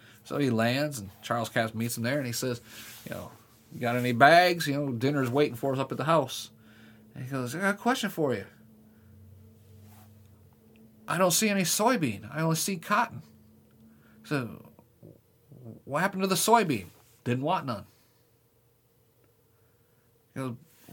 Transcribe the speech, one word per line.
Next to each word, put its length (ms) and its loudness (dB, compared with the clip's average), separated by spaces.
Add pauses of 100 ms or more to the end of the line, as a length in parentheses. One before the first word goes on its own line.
(240)
So 120 -6
he 140 4
lands, 480 2
and 100 -12 (140)
Charles 260 -2
Capps 260 0
meets 220 -4
him 60 -6
there, 160 0
and 80 -4
he 80 -6
says, 260 -4 (480)
you 60 -10
know, 160 -12 (420)
"You 80 -10
got 160 0
any 160 0
bags? 540 6
You 80 -2
know, 180 -4
dinner's 380 0
waiting 260 2
for 160 -2
us 60 -2
up 120 -2
at 60 -6
the 80 -4
house." 460 0 (640)
And 100 -10
he 60 -10
goes, 240 -6
"I 60 -6
got 140 0
a 40 -16
question 320 -2
for 240 0
you. 100 -6 (2750)
I 80 -2
don't 140 4
see 180 2
any 140 2
soybean. 680 0
I 120 -4
only 140 2
see 200 -2
cotton." 460 -2 (1040)
So, 460 -6 (1120)
"What 180 -2
happened 200 -2
to 60 0
the 60 2
soybean?" 540 2 (360)
"Didn't 200 -2
want 200 0
none." 220 -6 (2500)
He 60 -8
goes, 140 -6 (380)